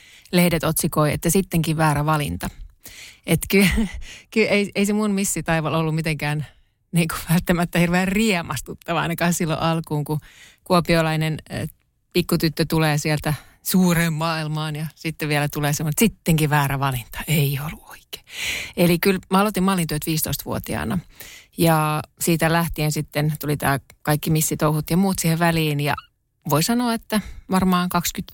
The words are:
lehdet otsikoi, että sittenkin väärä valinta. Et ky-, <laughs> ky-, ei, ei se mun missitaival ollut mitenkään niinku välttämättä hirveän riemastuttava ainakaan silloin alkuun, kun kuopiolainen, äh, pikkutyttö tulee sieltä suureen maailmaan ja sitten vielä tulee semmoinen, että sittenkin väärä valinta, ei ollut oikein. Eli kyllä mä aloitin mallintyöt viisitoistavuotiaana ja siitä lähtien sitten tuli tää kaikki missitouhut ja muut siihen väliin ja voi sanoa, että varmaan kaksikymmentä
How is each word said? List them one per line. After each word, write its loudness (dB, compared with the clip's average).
lehdet 4
otsikoi, 2
että -2
sittenkin 0
väärä 2
valinta. -2
Et 2
ky-, 4
<laughs> -18
ky-, 4
ei, 0
ei 2
se 0
mun 0
missitaival -2
ollut 0
mitenkään -2
niinku 0
välttämättä 2
hirveän 2
riemastuttava -2
ainakaan 0
silloin -2
alkuun, -2
kun -4
kuopiolainen, 2
äh, -6
pikkutyttö 0
tulee 2
sieltä -2
suureen 2
maailmaan -4
ja -6
sitten -6
vielä 2
tulee 0
semmoinen, -2
että 4
sittenkin 2
väärä 2
valinta, -4
ei 2
ollut -12
oikein. -18
Eli 4
kyllä 2
mä 4
aloitin 0
mallintyöt 0
viisitoistavuotiaana -4
ja 2
siitä 2
lähtien 0
sitten -2
tuli -2
tää 0
kaikki 0
missitouhut 0
ja 2
muut 2
siihen 2
väliin 2
ja 0
voi 4
sanoa, 0
että -2
varmaan 2
kaksikymmentä -4